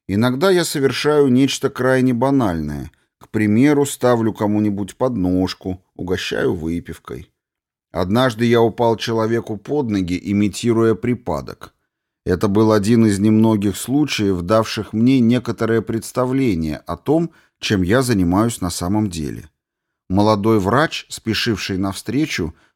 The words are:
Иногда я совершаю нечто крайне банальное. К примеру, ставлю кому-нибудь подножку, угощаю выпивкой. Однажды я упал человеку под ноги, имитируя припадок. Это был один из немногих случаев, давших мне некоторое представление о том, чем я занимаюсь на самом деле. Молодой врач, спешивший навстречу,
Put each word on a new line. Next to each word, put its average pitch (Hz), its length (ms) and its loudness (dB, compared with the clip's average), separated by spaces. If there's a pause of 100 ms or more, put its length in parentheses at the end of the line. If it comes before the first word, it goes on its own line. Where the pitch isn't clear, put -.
(120)
Иногда 127 380 2
я 175 140 2
совершаю 143 640 0
нечто 131 420 2
крайне 127 420 2
банальное. 92 800 -2 (300)
К - 80 -20
примеру, 123 580 2
ставлю 117 460 0
кому-нибудь 104 640 -2
подножку, 92 880 -2 (100)
угощаю 92 580 -4
выпивкой. 82 800 -8 (600)
Однажды 110 520 0
я 117 160 4
упал 117 360 2
человеку 110 600 -4
под 139 320 -4
ноги, 92 320 -2
имитируя 110 760 0
припадок. 90 800 -6 (520)
Это 92 220 2
был 107 240 4
один 110 340 4
из 98 140 2
немногих 110 560 2
случаев, 110 640 -2
давших 107 500 -2
мне 123 280 2
некоторое 113 600 0
представление 113 960 -2 (100)
о 87 80 -6
том, 160 340 -2 (300)
чем 98 220 0
я 107 200 2
занимаюсь 107 580 0
на 90 100 -4
самом 101 400 -2
деле. 73 380 -10 (600)
Молодой 107 500 4
врач, 117 500 0
спешивший 104 680 -4
навстречу, 101 760 -4 (240)